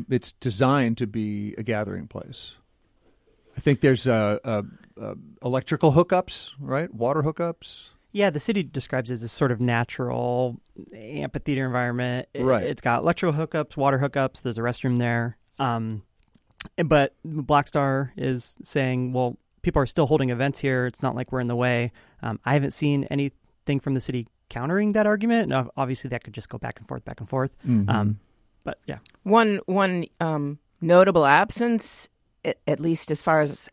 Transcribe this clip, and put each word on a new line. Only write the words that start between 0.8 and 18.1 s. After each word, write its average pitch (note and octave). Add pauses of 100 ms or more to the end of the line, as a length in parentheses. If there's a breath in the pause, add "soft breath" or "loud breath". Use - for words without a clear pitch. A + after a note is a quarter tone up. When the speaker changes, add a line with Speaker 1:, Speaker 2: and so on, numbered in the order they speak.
Speaker 1:
to B2
be G#2
a A2+
gathering G2+
place. - (1000)
I -
think C#3+
there's C3
a, G#2+
a, G#2+ (380)
a G#2 (260)
electrical C3
hookups, - (100)
right? C#3+
Water C3
hookups. E3 (260)
Speaker 2:
Yeah, G3+
the D3
city G3+
describes C3
it B2+
as A2+
this A#2
sort C3+
of A2+
natural B2 (340)
amphitheater C3+
environment. B2
It, -
Speaker 1:
Right. B2
Speaker 2:
it's -
got A#2+
electrical E3+
hookups, D#3
water C3+
hookups. C3+
There's A#2
a -
restroom B2
there. A#2+ (200)
Um, A2+ (720)
but D3 (100)
Black D3
Star C#3